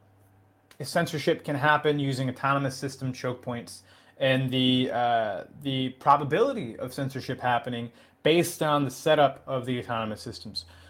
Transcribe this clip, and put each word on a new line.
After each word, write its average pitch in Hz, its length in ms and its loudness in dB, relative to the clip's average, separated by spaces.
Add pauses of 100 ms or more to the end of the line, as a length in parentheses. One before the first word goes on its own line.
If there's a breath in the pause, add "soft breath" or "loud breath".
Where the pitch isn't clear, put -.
(800)
censorship 160 640 0
can 147 120 -4
happen 147 420 4
using 135 320 -2
autonomous 139 460 0
system 135 360 -8
choke 127 300 -6
points 120 400 -10 (360 soft breath)
and 131 320 2
the, 127 400 2
uh, 113 540 0 (180)
the 131 280 -4
probability 151 880 2
of 127 160 -10
censorship 135 460 -6
happening 120 500 -2 (320 soft breath)
based 170 400 2
on 147 220 2
the 131 60 -2
setup 147 560 4
of 127 200 -4
the 127 140 -2
autonomous 113 420 -6
systems. - 420 -12 (260 soft breath)